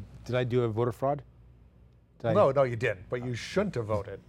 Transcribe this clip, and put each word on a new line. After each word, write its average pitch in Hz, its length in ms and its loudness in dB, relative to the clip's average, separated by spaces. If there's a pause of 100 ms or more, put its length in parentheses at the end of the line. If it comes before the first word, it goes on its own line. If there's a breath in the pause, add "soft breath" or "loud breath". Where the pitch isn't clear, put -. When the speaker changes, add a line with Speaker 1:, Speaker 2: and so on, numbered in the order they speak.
(260)
Speaker 1:
did 117 100 -4
I 127 80 2
do 123 200 2
a 117 40 2
voter 117 240 0
fraud? 139 300 -2 (960)
Did 117 120 -2
I - 20 4
Speaker 2:
No, 190 180 6
no, 139 120 4
you 120 120 0
didn't. 107 340 -2
But 127 140 -4
you 123 120 -4
shouldn't 185 400 -2
have 117 100 -2
voted. 101 440 -4